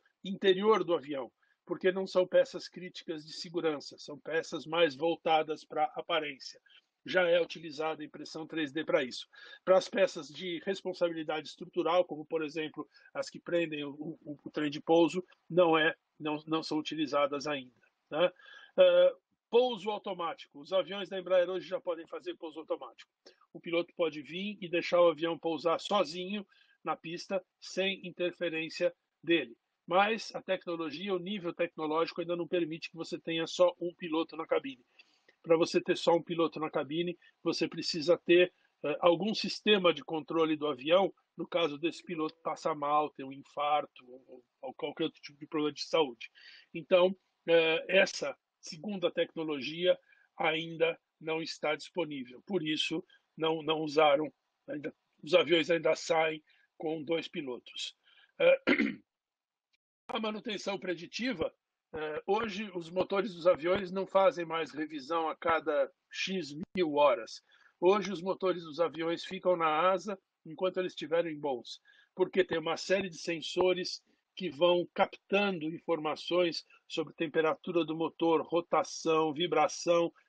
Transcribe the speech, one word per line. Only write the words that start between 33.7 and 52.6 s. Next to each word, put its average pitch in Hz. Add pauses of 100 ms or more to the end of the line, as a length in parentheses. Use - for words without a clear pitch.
um 175
piloto 156
na 160
cabine. 139 (580)
Pra 160
você 170
ter 175
só 170
um 156
piloto 165
na 156
cabine, 165 (240)
você 160
precisa 165
ter, 175 (320)
eh, 147
algum 180
sistema 190
de 143
controle 160
do 151
avião, 156 (220)
no 170
caso 156
desse 160
piloto 156
passar 160
mal, 147
ter -
um 135
infarto, 143
ou, 131 (160)
ou 127
qualquer 156
outro -
tipo 147
de 151
problema 151
de -
saúde. 147 (460)
Então, 185 (320)
eh, 165
essa 180 (240)
segunda 180
tecnologia 160 (400)
ainda 165 (220)
não 160
está 156
disponível. 139
Por 165